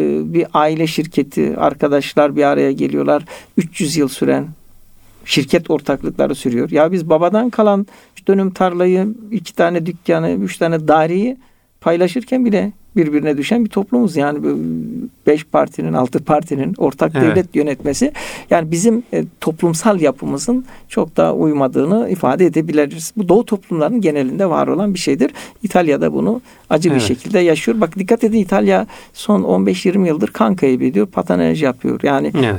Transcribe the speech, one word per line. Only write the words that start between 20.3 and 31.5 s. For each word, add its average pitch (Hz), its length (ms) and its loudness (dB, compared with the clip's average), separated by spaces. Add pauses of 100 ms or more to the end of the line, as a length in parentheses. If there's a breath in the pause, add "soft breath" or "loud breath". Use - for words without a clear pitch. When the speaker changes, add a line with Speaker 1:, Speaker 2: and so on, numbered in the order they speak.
Speaker 1:
çok 165 280 -2
daha 165 160 4
uymadığını 151 760 0
ifade 175 360 2
edebiliriz. 160 720 0
Bu 185 120 -2
Doğu 226 160 6
toplumlarının 190 560 -2
genelinde 156 480 0
var 147 180 0
olan 185 260 0
bir 180 60 -6
şeydir. 170 320 0 (320 loud breath)
İtalya'da 160 500 2
bunu 190 280 -2 (280 soft breath)
acı 165 200 2
bir 143 60 2
Speaker 2:
Evet. 120 120 2
Speaker 1:
şekilde 165 320 -2
yaşıyor. 180 420 2
Bak 190 180 -2
dikkat 226 240 0
edin 226 140 2
İtalya 196 500 2 (260 loud breath)
son 196 300 0
on 190 220 2
beş 190 200 0
yirmi 185 220 2
yıldır 160 200 0
kan 214 280 0
kaybediyor, 131 520 0
patanej - 560 0